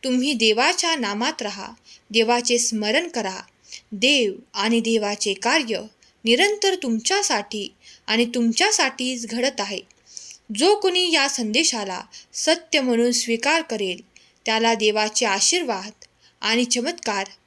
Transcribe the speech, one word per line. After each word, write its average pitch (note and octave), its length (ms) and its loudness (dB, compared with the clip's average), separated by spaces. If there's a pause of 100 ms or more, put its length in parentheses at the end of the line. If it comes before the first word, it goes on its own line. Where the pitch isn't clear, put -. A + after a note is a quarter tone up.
तुम्ही B3+ 300 0
देवाच्या C4 600 2
नामात A#3 460 -2
राहा, G3+ 260 -8 (420)
देवाचे A#3+ 480 2
स्मरण A#3 500 0
करा. G3 340 -6 (500)
देव A3+ 420 2 (200)
आणि A3+ 260 2
देवाचे G#3 540 0
कार्य A3+ 480 -2 (440)
निरंतर F#4+ 500 2
तुमच्यासाठी A#3 1000 -2 (340)
आणि A3+ 180 2
तुमच्यासाठीच B3+ 1000 0
घडत B3 360 -2
आहे. G3 180 -6 (760)
जो F4+ 180 6
कोणी F4+ 360 2
या C#4+ 180 2
संदेशाला G#3+ 720 -2 (320)
सत्य D#4+ 480 0
म्हणून A#3+ 300 2
स्वीकार A#3+ 500 0
करेल, G3+ 400 -6 (440)
त्याला A3+ 280 2
देवाचे G#3+ 520 2
आशीर्वाद G#3+ 680 0 (500)
आणि A#3 240 2
चमत्कार A#3+ 640 -4 (200)